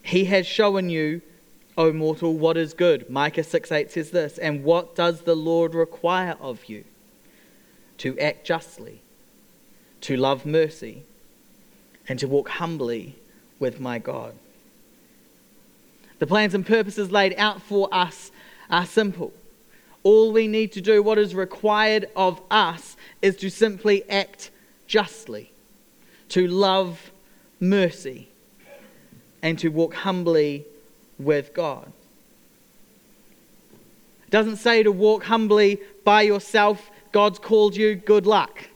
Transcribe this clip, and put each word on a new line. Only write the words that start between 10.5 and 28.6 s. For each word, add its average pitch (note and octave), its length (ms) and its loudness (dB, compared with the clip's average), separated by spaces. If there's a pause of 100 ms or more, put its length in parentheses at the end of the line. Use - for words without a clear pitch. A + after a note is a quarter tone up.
and C3 80 -6
to C3+ 100 -6
walk C#3 220 -2
humbly C#3 640 -8 (440)
with C3 200 -4
my B2 200 -8
God." A#2 340 -12 (1800)
The D3+ 80 -2
plans G3+ 300 0
and F#3+ 100 -4
purposes G3+ 460 -2
laid G3 260 2
out G3+ 240 -2
for G3 300 -2
us F3+ 400 -4 (400)
are F3 160 0
simple. G3 460 -4 (680)
All A3 280 6
we A3 160 2
need A3 260 -2
to F#3+ 80 -10
do, G#3 220 4
what G#3+ 160 2
is F#3 160 -2
required G#3 800 0
of F#3 340 0
us, F3 460 0 (260)
is F#3+ 160 2
to F#3+ 140 -8
simply G#3 580 0
act - 400 -6 (380)
justly, - 640 -6 (800)
to F#3 180 2
love F#3+ 640 0 (480)
mercy, F3+ 720 -2 (1120)